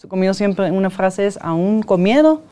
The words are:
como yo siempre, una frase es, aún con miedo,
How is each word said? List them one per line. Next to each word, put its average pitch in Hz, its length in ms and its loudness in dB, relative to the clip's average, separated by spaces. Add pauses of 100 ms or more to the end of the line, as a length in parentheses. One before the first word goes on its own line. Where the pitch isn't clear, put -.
como 185 160 -2
yo 190 100 0
siempre, 196 380 -2
una 190 180 0
frase 190 380 -2
es, 202 140 -6
aún 180 400 0
con 190 200 0
miedo, 302 500 4